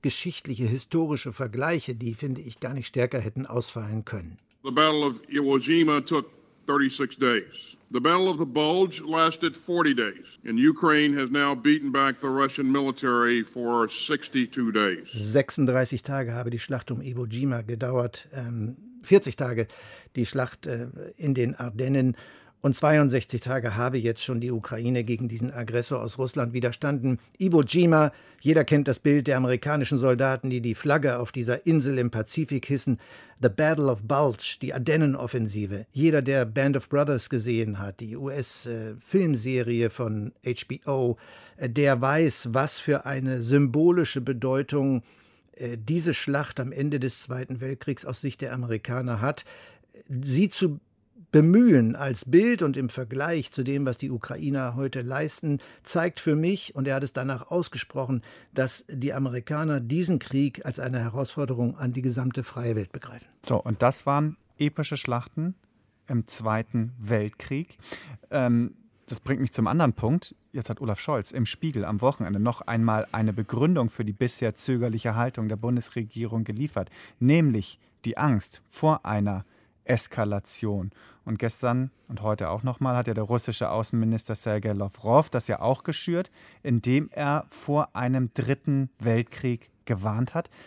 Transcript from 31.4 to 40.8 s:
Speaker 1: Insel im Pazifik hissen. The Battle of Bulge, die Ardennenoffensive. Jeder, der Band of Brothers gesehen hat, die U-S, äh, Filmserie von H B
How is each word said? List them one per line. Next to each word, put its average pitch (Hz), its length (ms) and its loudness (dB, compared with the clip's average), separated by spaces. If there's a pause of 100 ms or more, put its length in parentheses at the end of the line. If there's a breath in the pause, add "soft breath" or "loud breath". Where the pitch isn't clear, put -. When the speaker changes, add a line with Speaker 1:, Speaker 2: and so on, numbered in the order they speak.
Speaker 1:
Insel 143 320 4
im 120 120 2
Pazifik 127 540 -2
hissen. 135 340 0 (440 loud breath)
The 123 80 6
Battle 151 400 2
of 107 140 -4
Bulge, 139 580 0
die - 100 -6
Ardennenoffensive. 120 1200 0
Jeder, 151 300 4
der 131 240 2
Band 135 320 0
of - 100 -8
Brothers 143 400 0
gesehen 113 500 -2
hat, 98 220 -10
die 113 160 -10
U-S, 135 480 -6
äh, 113 340 -8
Filmserie 123 920 2
von 110 420 -4 (140)
H 123 200 -4
B 135 200 -8